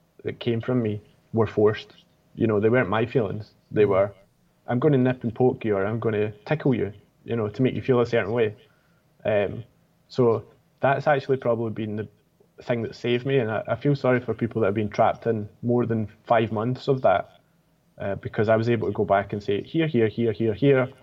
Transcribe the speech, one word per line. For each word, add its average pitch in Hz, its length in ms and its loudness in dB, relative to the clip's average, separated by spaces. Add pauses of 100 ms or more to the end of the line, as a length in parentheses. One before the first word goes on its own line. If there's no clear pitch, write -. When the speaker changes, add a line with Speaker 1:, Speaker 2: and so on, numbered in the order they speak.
(240)
Speaker 1:
that 107 160 -8
came 117 200 -2
from 127 220 0
me 107 200 -2 (320)
were 113 140 2
forced. - 460 0 (420)
You 113 120 0
know, 107 120 2
they 110 100 4
weren't 117 200 2
my 110 160 0
feelings. 107 460 -4 (200)
They 107 120 4
Speaker 2:
Mm. 98 60 4
Speaker 1:
were, 98 220 2 (560)
"I'm 123 120 0
gonna 147 180 4
nip 127 260 0
and 110 100 -4
poke 127 300 0
you," 104 140 0
or, 95 80 0
"I'm 110 140 -4
gonna 107 320 -2 (140)
tickle 156 300 0
you," 98 160 -4 (320)
you 117 140 -6
know, 107 100 -2
to 104 140 -4
make 127 140 2
you 113 60 -6
feel 123 200 2
a 117 40 2
certain 113 280 -2
way. 110 220 0 (680)
Um, 104 400 -2 (460)
so 113 340 0 (380)
that's 135 260 0
actually 139 300 0
probably 117 340 -2
been 107 240 -6
the 107 120 -8 (560)
thing 120 180 -2
that 104 140 -8
saved 120 280 -2
me, 139 140 0
and 113 140 0
I, 110 160 -4
I 117 80 -2
feel 143 200 0
sorry 127 240 2
for 117 140 -4
people 113 280 -4
that 104 60 2
have 98 60 2
been 104 160 -2
trapped 104 380 0
in 107 200 -2 (140)
more 120 240 0
than 113 220 -2 (160)
five 113 280 2
months 113 360 -4
of 135 160 0
that, 92 260 2 (720)
uh, 98 160 -6
because 104 340 -2
I 113 60 6
was 113 120 0
able 117 200 0
to 104 60 -2
go 104 120 -2
back 98 280 0
and 104 100 -6
say, 101 180 -2
"Here, 160 240 -2
here, 120 220 2
here, 117 240 -2
here, 110 220 -2
here, 131 360 2 (140)